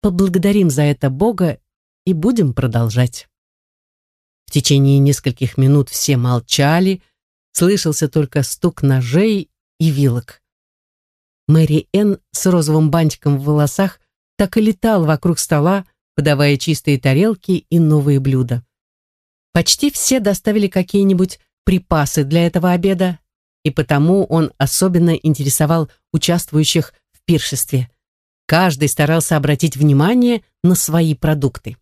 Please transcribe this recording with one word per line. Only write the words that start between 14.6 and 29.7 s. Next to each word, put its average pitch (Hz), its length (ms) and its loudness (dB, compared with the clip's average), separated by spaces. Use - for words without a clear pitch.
летал 214 440 0
вокруг 156 340 0
стола, 180 460 0
подавая 143 420 2
чистые 147 420 -2
тарелки 180 720 0
и 170 100 2
новые 147 400 2
блюда. 127 440 -2
Почти 185 360 0
все - 300 -2
доставили 202 480 0
какие-нибудь 190 720 0
припасы 160 600 0
для 165 220 0
этого 175 260 0
обеда, 180 480 -2
и 151 80 -2
потому 156 540 0
он 160 320 -2
особенно 170 540 0
интересовал 151 800 -2
участвующих 156 800 -2
в - 140 -20
пиршестве. 139 640 -2
Каждый 156 420 0
старался 156 500 0
обратить 147 380 -2